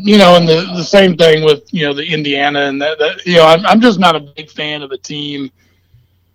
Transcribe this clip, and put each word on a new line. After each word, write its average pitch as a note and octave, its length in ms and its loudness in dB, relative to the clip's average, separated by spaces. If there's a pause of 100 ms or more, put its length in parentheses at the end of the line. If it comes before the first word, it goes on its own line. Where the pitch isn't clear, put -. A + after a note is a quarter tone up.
you G#3 160 2
know, F3+ 180 6
and E3+ 100 2
the, E3+ 300 -2
the E3+ 80 -8
same F#3+ 320 2
thing D#3 280 2
with, D3 280 0
you D#3 140 -4
know, C#3+ 80 -4
the D3 120 -8
Indiana D3 540 -4
and C#3 200 -4
that, D3+ 180 -4
that, D3+ 280 -6
you F3+ 100 -2
know, D#3+ 100 6
I'm, E3 200 2
I'm G3+ 140 2
just A3+ 180 2
not F3 160 0
a D3+ 60 -6
big D3 280 -18
fan D3+ 340 -10
of C#3 100 -14
a C3 60 -10
team, D3 520 -12 (840)